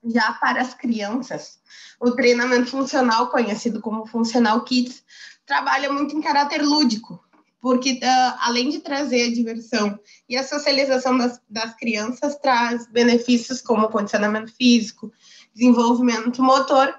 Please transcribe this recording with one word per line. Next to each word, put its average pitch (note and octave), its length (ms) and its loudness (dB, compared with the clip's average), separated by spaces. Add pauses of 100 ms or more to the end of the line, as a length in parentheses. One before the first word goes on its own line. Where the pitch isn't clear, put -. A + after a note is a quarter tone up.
Já A3+ 280 0
para B3+ 280 -2
as B3+ 140 -4
crianças, G#3+ 840 -6 (400)
o A#3+ 100 2
treinamento B3 600 2
funcional, B3+ 600 0
conhecido A3+ 500 -2
como A3 260 -8
Funcional A3+ 580 0
Kids, B3 400 -2 (420)
trabalha C#4 460 -2
muito D4 240 -4
em D#4 40 -4
caráter D4 400 0
lúdico, C#4+ 640 0 (360)
porque, B3+ 420 0
ah, B3+ 400 2
além A#3+ 280 0
de D#4+ 100 -6
trazer B3+ 480 -2
a A#3 40 -2
diversão A3+ 680 -4 (300)
e B3 80 -6
a C4+ 60 -2
socialização C4+ 720 0
das, A#3+ 320 -2
das A3+ 280 -8
crianças, A#3+ 600 -4
traz A#3+ 520 0
benefícios A#3+ 760 2
como A3 260 0
condicionamento G#3+ 640 -2
físico, A#3 600 2 (420)
desenvolvimento A#3+ 880 2
motor C4+ 560 4